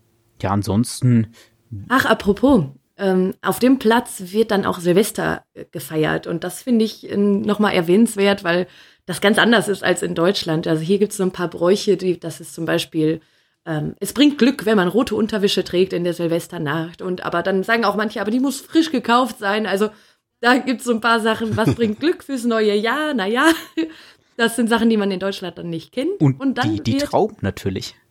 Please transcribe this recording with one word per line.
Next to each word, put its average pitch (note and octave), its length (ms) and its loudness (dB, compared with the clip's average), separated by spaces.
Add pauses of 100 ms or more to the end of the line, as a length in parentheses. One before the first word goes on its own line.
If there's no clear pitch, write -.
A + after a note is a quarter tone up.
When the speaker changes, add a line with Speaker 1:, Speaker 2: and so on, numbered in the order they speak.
(420)
Speaker 1:
Ja, F#2 80 0
ansonsten A2 760 2 (600)
Speaker 2:
Ach, B3+ 160 2
apropos, A3 600 2 (340)
ähm, F#3+ 440 0
auf F#3 160 -2
dem B3+ 200 4
Platz A#3 480 0
wird G#3+ 240 0
dann G3 140 0
auch F3+ 140 -4
Silvester, E3+ 680 0 (100)
äh, - 160 -16
gefeiert D#3+ 560 -4
und E3+ 180 -6
das F3+ 180 -10
finde A3+ 220 2
ich, - 260 -8
äh, - 60 -4
noch G3+ 420 0
mal G#3 140 2
erwähnenswert, G3 720 2
weil F3+ 220 0 (380)
das - 160 -8
ganz G#3 180 4
anders G#3+ 300 4
ist F#3+ 160 -4
als F3 180 0
in F3 120 -4
Deutschland. E3+ 520 0
Also D#3+ 160 0
hier F#3 160 2
gibt's G3+ 180 0
so G3 60 -2
ein F#3 100 0
paar F3 160 -4
Bräuche, F#3 480 2
die, F#3 220 -2
das D#3+ 220 -12
ist E3 140 -18
zum E3+ 100 -8
Beispiel, D#3+ 560 -2 (440)
ähm, D#3 360 -6
es - 120 -6
bringt D4 260 2
Glück, A#3 280 2
wenn A3 100 2
man F3+ 120 2
rote G3+ 280 0
Unterwäsche G3+ 480 0
trägt F#3 280 0
in F3 120 -4
der F3 100 -2
Silvesternacht E3 880 -4
und, F#3 220 -6
aber E3+ 180 -2
dann F#3+ 200 0
sagen A#3 220 0
auch G3 120 0
manche, G#3+ 240 -4
„Aber G3 100 -4
die B3+ 100 0
muss C4+ 200 -2
frisch D#4+ 320 0
gekauft A#3+ 460 2
sein.“ G#3+ 280 -2
Also G3 240 0 (500)
da B3 180 4
gibt's A#3+ 260 -4
so A#3+ 80 0
ein A3 80 0
paar A#3 200 2
Sachen, A3 360 -2
was A3+ 180 2
Speaker 1:
<laughs> - 0 -
Speaker 2:
bringt G#3+ 260 0
Glück D#4+ 240 0
fürs C4 200 -6
neue A3 300 2
Jahr? C4 400 -2
Na G3 120 0
ja, C4 240 2 (260)
<laughs> - 600 -10
das - 200 2
sind A#3 120 2
Sachen, A#3 220 4
die A3 60 2
man G3+ 140 0
in F3+ 100 -4
Deutschland F#3+ 380 -8
dann E3+ 120 -8
nicht E3 220 -10
kennt. F4 280 -4
Speaker 1:
Und C#3 200 2
Speaker 2:
Und C4 180 -2
dann C4+ 180 0
Speaker 1:
die, D4+ 60 -4
die - 100 -2
Speaker 2:
wird C#4 180 0
Speaker 1:
Trauben G3 300 0
natürlich. - 560 -6 (140)